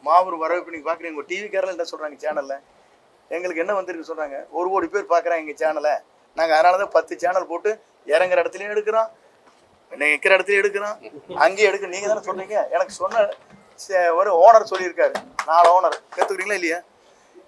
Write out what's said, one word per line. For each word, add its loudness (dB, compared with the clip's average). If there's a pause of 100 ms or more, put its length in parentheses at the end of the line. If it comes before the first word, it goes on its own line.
மாபெரும் 2
வரவேற்பு. -4
நீங்க -8
பாக்குறீங்க, -8
உங்க -10
டி -8
வி -10
காரர்கள் -4
என்ன -6
சொல்றாங்க -12
சேனல்ல? -6 (680)
"எங்களுக்கு -6
என்ன -2
வந்திருக்கு?" -8
சொல்றாங்க. -10
"ஒரு -4
கோடி 0
பேர் -6
பாக்குறாங்க 0
எங்க -8
சேனலை. -2 (340)
நாங்க -
அதனால 4
தான் -2
பத்து 0
சேனல் -2
போட்டு -4 (280)
இறங்குற -16
இடத்துலயும் 0
எடுக்கிறோம், -2 (840)
நிக்கிற 2
இடத்துலயும் 0
எடுக்கிறோம், -6 (140)
அங்கேயும் 2
எடுக்க." -6
நீங்க -8
தானே 0
சொல்றீங்க. -6
எனக்கு 0
சொன்ன -2 (580)
சே-, 2
ஒரு 0
ஓனர் 8
சொல்லியிருக்காரு, 0 (340)
நாலு 6
ஓனர். 2 (140)
கத்துக்கிறீங்களா -4
இல்லையா? -4 (680)